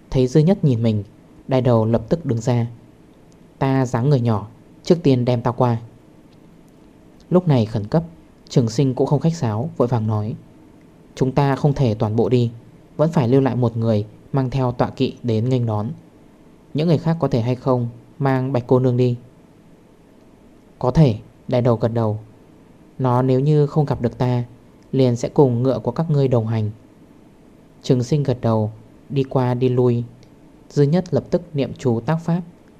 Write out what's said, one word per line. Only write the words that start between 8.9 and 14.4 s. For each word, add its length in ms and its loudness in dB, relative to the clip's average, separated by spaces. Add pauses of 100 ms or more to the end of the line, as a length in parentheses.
cũng 120 0
không 140 2
khách 160 0
sáo, 400 -4
vội 120 0
vàng 180 0
nói: 280 -2 (800)
"Chúng 180 -2
ta 240 2
không 160 2
thể 220 0
toàn 220 -2
bộ 120 2
đi, 220 2 (460)
vẫn 160 0
phải 160 2
lưu 120 6
lại 160 0
một 200 0
người 300 0 (260)
mang 180 -2